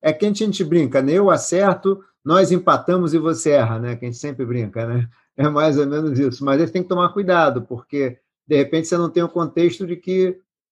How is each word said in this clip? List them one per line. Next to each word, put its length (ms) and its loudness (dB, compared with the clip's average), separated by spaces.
é 100 2
que 140 -2
a 80 0
gente 320 -2
brinca, 380 2
né? 100 0
Eu 180 4
acerto, 720 0
nós 260 4
empatamos 640 2
e 60 2
você 320 0
erra, 280 2
né? 160 -6
Que 120 -10
a 20 -6
gente 80 -10
sempre 300 -8
brinca, 400 -6
né? 200 -2
É 140 0
mais 280 2
ou 80 0
menos 320 -2
isso. 240 -2
Mas 140 0
a 80 2
gente 80 -6
tem 100 -4
que 60 -8
tomar 220 0
cuidado, 500 0
porque, 580 -8
de 100 2
repente, 320 0
você 80 0
não 140 -2
tem 120 0
o 60 -2
contexto 580 -2
de 100 -8
que, 440 -2